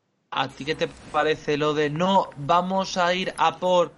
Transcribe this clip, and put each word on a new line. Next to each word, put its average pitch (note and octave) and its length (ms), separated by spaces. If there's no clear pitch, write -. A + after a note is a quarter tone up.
¿A C3+ 180
ti C3+ 180
qué D#3 80
te E3 140
parece D3+ 460
lo D3+ 180
de D3 160
"no, F#3 460
vamos F3+ 600
a F3+ 160
ir F3+ 240
a D#3+ 200
por F3+ 400